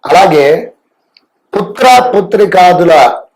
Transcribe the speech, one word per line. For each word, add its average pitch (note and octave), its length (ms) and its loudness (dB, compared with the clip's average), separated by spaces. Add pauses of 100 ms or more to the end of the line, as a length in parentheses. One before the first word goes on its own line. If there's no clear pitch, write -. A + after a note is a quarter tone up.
అలాగే D#3+ 380 2 (1040)
పుత్ర G#3 340 -4 (260)
పుత్రికాదుల F3+ 800 0 (440)